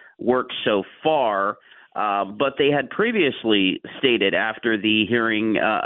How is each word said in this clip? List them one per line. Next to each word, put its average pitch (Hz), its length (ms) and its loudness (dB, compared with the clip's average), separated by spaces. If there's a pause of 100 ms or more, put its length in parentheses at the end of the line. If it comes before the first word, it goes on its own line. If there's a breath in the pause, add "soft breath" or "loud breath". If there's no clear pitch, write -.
(180 loud breath)
work 123 300 0 (160)
so 104 200 2 (200)
far. 107 540 0 (400 loud breath)
Uh, 101 280 -2
but 123 320 -2
they 143 120 2
had 143 200 0
previously 123 920 0 (180)
stated 101 340 2
after 110 480 -2
the 107 260 2
hearing, 110 500 0
uh, 104 280 0